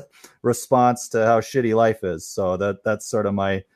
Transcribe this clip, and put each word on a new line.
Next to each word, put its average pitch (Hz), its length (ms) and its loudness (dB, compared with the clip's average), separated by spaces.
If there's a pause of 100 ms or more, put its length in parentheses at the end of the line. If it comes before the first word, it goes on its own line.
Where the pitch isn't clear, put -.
(140)
<laughs> - 300 -20
response 123 680 2
to 110 160 0
how 113 160 4
shitty 117 340 -2
life 113 300 2
is. 85 200 -6
So 92 300 -2
that, 98 300 -4
that's 107 200 -2
sort 107 200 -2
of 101 80 -2
my, 98 320 -2 (100)